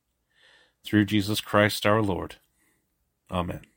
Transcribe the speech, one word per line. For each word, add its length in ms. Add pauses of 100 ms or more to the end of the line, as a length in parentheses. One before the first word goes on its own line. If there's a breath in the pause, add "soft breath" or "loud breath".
(840 soft breath)
Through 220
Jesus 360
Christ 440
our 160
Lord. 340 (960)
Amen. 320 (160)